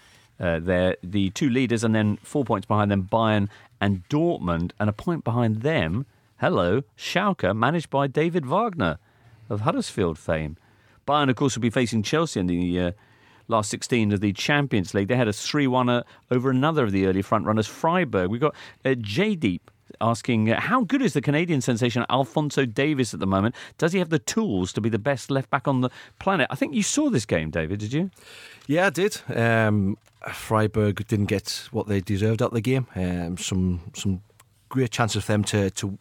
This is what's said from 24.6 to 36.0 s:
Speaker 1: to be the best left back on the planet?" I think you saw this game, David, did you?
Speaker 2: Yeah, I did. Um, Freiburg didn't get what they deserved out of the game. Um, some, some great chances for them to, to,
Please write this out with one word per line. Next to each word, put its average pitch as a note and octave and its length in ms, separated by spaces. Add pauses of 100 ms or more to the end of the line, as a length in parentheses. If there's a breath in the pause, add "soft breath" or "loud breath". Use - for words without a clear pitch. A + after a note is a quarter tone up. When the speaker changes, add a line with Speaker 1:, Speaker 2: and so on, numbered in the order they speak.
Speaker 1:
to A#2 80
be A2 80
the A2 100
best C3 320
left C3+ 180
back C#3 200
on C3 120
the B2+ 100 (280 loud breath)
planet?" F#3+ 320
I C3+ 60
think C#4+ 180
you G#3+ 80
saw D4 260
this C#3+ 160
game, D#2 260
David, E2 280
did G#2+ 140
you? F3+ 180 (560 loud breath)
Speaker 2:
Yeah, E3+ 220
I - 20
did. F#3 300 (120)
Um, A2 640 (360)
Freiburg G#2+ 720
didn't G#2 200
get - 440
what - 160
they G2+ 140
deserved G#2+ 420
out A2+ 40
of A2 80
the A#2 60
game. B2+ 360
Um, F2+ 420
some, F#2 420 (140)
some F#2+ 280 (460)
great B2+ 220
chances G#2+ 340
for - 60
them G#2+ 140
to, G2 260
to, G2+ 300